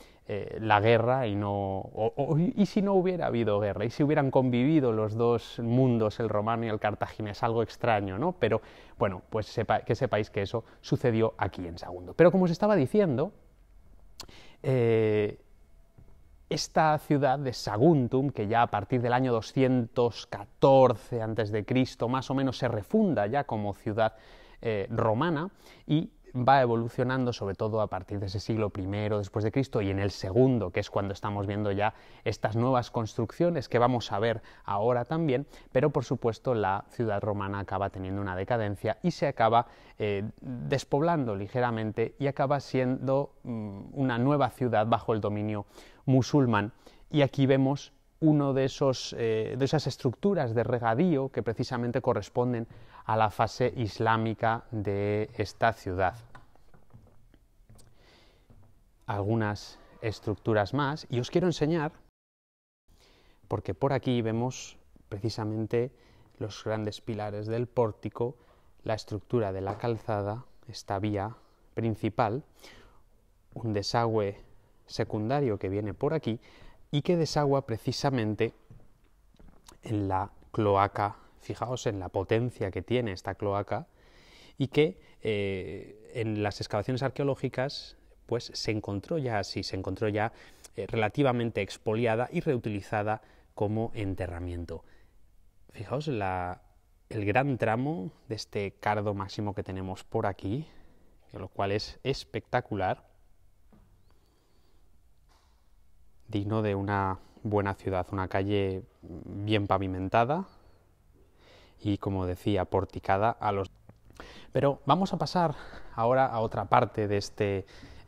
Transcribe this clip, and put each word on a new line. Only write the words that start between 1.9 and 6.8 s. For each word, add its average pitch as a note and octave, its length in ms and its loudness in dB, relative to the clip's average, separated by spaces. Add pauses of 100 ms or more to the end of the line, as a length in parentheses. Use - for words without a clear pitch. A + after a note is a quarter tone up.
o, C#3+ 220 0
y F3+ 300 2
si G#3 160 0
no G3+ 100 2
hubiera F3+ 320 2
habido A#2 340 2
guerra, G2+ 260 0
y A2 40 -2
si D3+ 140 0
hubieran C#3+ 260 4
convivido B2+ 640 4
los G#2+ 220 0
dos A#2 420 0
mundos, A#2+ 640 2
el A2+ 100 0
romano A2 360 0
y A2+ 40 -2
el G#2+ 100 -2
cartaginés? G#2 640 -4